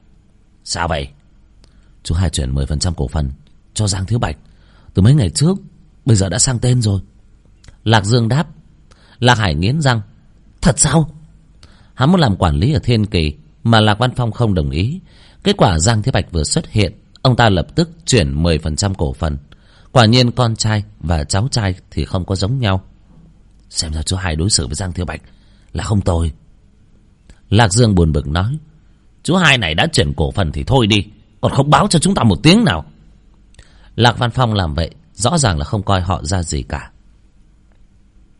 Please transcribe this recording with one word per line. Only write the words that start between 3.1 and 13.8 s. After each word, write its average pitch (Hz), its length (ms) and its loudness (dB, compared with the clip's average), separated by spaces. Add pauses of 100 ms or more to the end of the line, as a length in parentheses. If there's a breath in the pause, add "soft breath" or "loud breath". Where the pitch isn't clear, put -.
cho 107 140 -2
Giang 95 180 -4
Thiếu 113 140 -2
Bạch 90 180 -6 (560 soft breath)
từ 98 80 4
mấy 113 120 6
ngày 135 160 2
trước, 180 280 0 (480)
bây 113 100 4
giờ 95 140 2
đã 85 100 -4
sang 113 200 0
tên 123 220 0
rồi." 101 200 0 (840 soft breath)
Lạc 107 220 2
Dương 113 220 2
đáp. 135 200 0 (720 soft breath)
Lạc 120 180 4
Hải 98 180 0
nghiến 107 260 0
răng. 123 200 2 (600)
"Thật - 180 2
sao?" 151 320 2 (840 soft breath)
Hắn 139 180 2
muốn 190 80 4
làm 117 160 2
quản 82 200 0
lý 101 180 0
ở 120 60 0
Thiên 113 260 0
Kỳ 78 280 -2 (300)
mà 113 160 4
Lạc 107 200 2